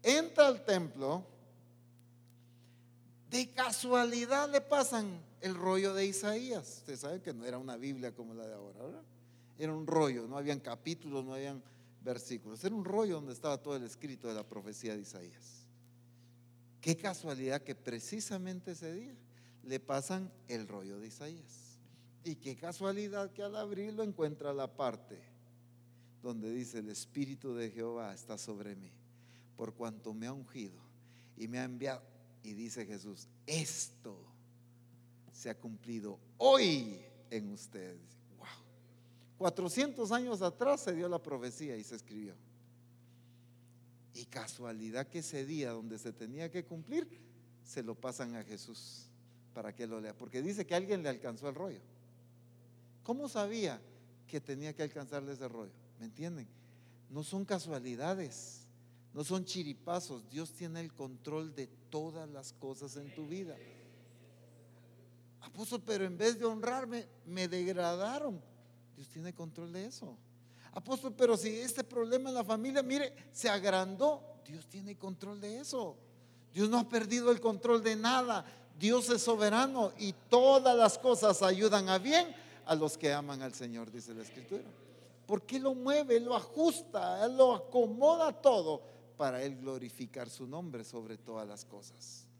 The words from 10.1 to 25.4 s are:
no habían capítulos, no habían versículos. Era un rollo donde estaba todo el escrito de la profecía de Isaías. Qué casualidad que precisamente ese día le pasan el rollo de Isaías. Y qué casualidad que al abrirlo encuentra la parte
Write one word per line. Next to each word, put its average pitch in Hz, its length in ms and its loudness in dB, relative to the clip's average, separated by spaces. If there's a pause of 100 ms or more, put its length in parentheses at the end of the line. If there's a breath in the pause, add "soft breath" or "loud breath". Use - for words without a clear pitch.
no 135 80 -8
habían 143 240 -2
capítulos, 139 640 -6
no 131 100 -8
habían 139 280 -8 (400 loud breath)
versículos. 117 600 -8
Era 202 120 -2
un 196 100 -4
rollo 196 300 0
donde 143 180 -8
estaba 139 240 -2
todo 143 200 -6
el 123 80 -6
escrito 120 440 -10
de 110 60 -4
la 107 120 -8
profecía 107 480 -8
de 104 60 -6
Isaías. 90 680 -18 (1160 soft breath)
Qué 160 140 2
casualidad 139 680 -4
que 135 120 -10
precisamente 185 1000 -8
ese 160 200 -10
día 240 220 -12 (480 loud breath)
le 131 180 -4
pasan 185 500 -4 (180)
el 110 200 -6
rollo 101 300 -10
de 107 80 -12
Isaías. 151 720 -16 (460 soft breath)
Y 156 120 -6
qué 131 200 -10
casualidad 196 760 -4
que 202 100 -10
al 202 140 -6
abrirlo 214 460 -6
encuentra 151 500 -2
la 135 240 -4
parte 120 460 -4 (1000 soft breath)